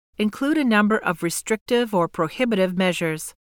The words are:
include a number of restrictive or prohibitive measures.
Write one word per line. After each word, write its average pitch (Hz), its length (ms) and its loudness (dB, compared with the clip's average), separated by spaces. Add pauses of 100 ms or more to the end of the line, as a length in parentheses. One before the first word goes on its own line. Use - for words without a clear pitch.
(180)
include 269 400 0
a 302 80 2
number 214 320 4
of 170 260 -4
restrictive 226 680 -2
or 170 160 2
prohibitive 185 680 0
measures. 170 640 -2